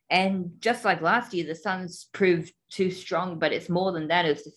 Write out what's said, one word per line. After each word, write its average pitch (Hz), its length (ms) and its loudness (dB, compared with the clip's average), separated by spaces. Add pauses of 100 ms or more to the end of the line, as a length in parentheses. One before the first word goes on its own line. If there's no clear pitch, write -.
And 185 480 0
just 240 280 -2
like 175 160 2
last 190 340 0
year, 170 100 -2
the 156 80 -6
Suns 185 600 -8
proved 175 380 2 (200)
too 185 180 0
strong, 180 480 -4
but 151 160 2
it's - 160 -4
more 185 220 2
than 156 160 -4
that. 170 180 2
It's 147 180 0
the - 140 -18